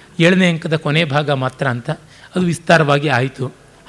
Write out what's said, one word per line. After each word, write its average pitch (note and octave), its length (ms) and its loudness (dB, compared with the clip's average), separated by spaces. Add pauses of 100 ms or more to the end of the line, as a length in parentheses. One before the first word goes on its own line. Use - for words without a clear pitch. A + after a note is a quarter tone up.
(200)
ಏಳನೇ F3+ 300 4
ಅಂಕದ D#3+ 260 -4
ಕೊನೆ D#3 280 -2
ಭಾಗ C#3+ 260 -2
ಮಾತ್ರ C3 380 -2
ಅಂತ, A#2+ 220 -4 (460)
ಅದು F3+ 40 0
ವಿಸ್ತಾರವಾಗಿ D#3 680 2
ಆಯಿತು. B2+ 560 -4 (240)